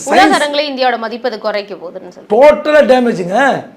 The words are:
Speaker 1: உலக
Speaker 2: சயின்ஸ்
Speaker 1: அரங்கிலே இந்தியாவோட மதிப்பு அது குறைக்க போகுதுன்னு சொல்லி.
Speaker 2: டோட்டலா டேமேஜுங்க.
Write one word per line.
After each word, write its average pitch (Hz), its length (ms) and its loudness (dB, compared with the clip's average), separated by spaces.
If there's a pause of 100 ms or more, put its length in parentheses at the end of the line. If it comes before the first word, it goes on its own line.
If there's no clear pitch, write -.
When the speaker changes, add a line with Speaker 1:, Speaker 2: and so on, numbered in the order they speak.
Speaker 1:
உலக - 320 2
Speaker 2:
சயின்ஸ் 294 40 0
Speaker 1:
அரங்கிலே 294 300 -4
இந்தியாவோட 254 260 -2
மதிப்பு 226 320 -8
அது 220 100 -12
குறைக்க 202 360 -8
போகுதுன்னு 180 320 -16
சொல்லி. - 220 -18
Speaker 2:
டோட்டலா 294 520 4
டேமேஜுங்க. 226 840 0 (120)